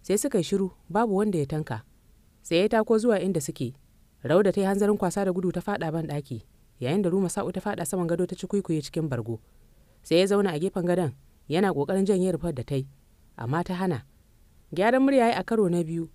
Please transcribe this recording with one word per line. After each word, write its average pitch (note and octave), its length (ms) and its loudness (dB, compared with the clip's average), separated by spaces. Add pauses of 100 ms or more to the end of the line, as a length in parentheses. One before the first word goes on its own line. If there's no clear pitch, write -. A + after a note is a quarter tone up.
Sai G3 160 0
suka C4+ 200 0
yi E3+ 60 2
shiru, F#3+ 280 -2 (180)
babu G#3 280 0
wanda G3+ 220 2
ya C#3 60 0
tanka. C#3 380 -6 (580)
Sai E3 160 0
ya G#3 120 4
tako A3 280 2
zuwa G#3+ 240 2
inda F3 200 0
suke. C3 320 -6 (500)
Rauda F3+ 280 4
ta G3+ 100 0
yi F#3+ 60 2
hanzarin G3+ 300 2
kwasa G3 280 -2
da F#3 80 0
gudu F3+ 180 0
ta F3 100 -4
faɗa F3 300 -4
ban D#3+ 160 -4
ɗaki, C#3+ 340 -8 (380)
yayin D#3 220 0
da F3+ 80 2
Ruma F#3 200 2
Sa'u G3 220 -4
ta F#3 100 -6
faɗa G3 240 -4
saman F3+ 220 -2
gado F3 180 0
ta F3+ 100 -10
cikuikuye F3+ 460 -2
cikin D#3 280 -4
bargo. A2+ 300 -6 (640)
Sai D#3+ 160 2
ya F#3+ 60 6
zauna G3+ 280 2
a D3+ 60 -4
gefen F#3 260 -2
gadon, F3 280 0 (360)
yana F#3 240 2
ƙoƙarin D3 320 0
janye F#3 260 2
rufar E3 220 -4
da A#2+ 100 -6
ta C#3 120 -4
yi, C3+ 120 -2 (500)
amma C#3+ 260 -2
ta F#3 100 -6
hana. F3 320 -2 (680)
Gyaran A#3+ 280 2
murya C4+ 180 4
ya A3+ 80 6
yi A#3 120 2
a F#3 40 -4
karo G#3+ 260 2
na F3 140 2
biyu E3 320 -6